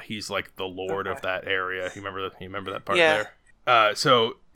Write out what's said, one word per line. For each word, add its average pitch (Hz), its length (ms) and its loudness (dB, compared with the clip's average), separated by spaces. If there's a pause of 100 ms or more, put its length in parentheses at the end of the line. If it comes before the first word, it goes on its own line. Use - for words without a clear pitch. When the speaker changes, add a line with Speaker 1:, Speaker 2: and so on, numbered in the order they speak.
Speaker 1:
he's, 107 240 -10
like, 98 260 -6
the 95 100 -6
lord 95 420 -6
of 92 100 -4
Speaker 2:
Okay. - 60 -14
Speaker 1:
that 92 240 -4
area. 92 460 -2
You 101 80 -14
remember 98 200 -8
the, 95 180 -6
you 92 80 -14
remember 95 240 -8
that - 140 -10
part 98 120 0
Speaker 2:
Yeah. 160 180 6
Speaker 1:
there? 107 140 -2 (360)
Uh, 110 300 6
so 120 400 4 (200)